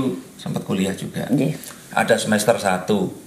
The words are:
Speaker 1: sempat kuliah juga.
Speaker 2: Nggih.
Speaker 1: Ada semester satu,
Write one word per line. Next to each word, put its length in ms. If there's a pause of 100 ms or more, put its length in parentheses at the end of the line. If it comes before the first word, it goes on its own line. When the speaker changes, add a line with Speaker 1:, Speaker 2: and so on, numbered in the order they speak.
(360)
Speaker 1:
sempat 260
kuliah 320
juga. 320
Speaker 2:
Nggih. 300 (340)
Speaker 1:
Ada 320
semester 320
satu, 560 (180)